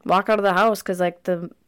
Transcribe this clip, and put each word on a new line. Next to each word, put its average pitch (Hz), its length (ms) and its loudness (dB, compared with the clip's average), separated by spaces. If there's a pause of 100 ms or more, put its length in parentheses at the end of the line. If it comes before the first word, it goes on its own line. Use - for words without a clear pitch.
walk 185 260 0
out 214 100 2
of 202 40 0
the 196 100 2
house 202 280 2
'cause, 180 180 -4
like, 175 240 -2
the 175 280 -4 (160)